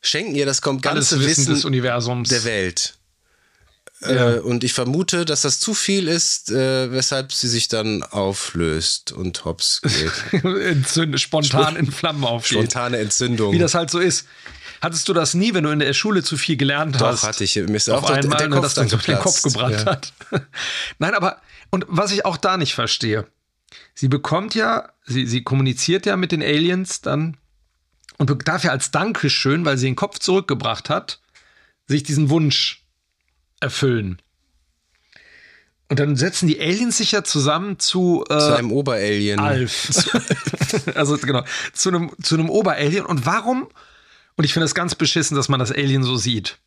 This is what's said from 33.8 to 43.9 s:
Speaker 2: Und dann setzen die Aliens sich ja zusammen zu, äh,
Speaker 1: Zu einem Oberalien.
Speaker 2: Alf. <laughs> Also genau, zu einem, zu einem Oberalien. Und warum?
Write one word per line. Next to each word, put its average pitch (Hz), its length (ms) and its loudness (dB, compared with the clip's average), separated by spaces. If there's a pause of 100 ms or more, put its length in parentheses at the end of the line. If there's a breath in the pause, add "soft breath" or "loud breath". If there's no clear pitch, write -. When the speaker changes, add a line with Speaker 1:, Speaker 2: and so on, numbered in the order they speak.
Speaker 2:
Und 139 100 0
dann 143 180 2
setzen 175 320 0
die 156 120 2
Aliens 202 380 0
sich 214 140 0
ja 208 120 0
zusammen 170 540 0
zu, 180 500 2
äh, 151 100 2
Speaker 1:
Zu 147 180 6
einem 117 160 0
Oberalien. 104 680 0
Speaker 2:
Alf. 135 500 0 (240)
<laughs> - 800 -2
Also 147 240 2
genau, 131 260 -2 (280 loud breath)
zu - 180 0
einem, 170 200 0 (120)
zu - 120 0
einem 160 160 2
Oberalien. 175 560 2
Und 139 200 0
warum? 226 420 0 (680 soft breath)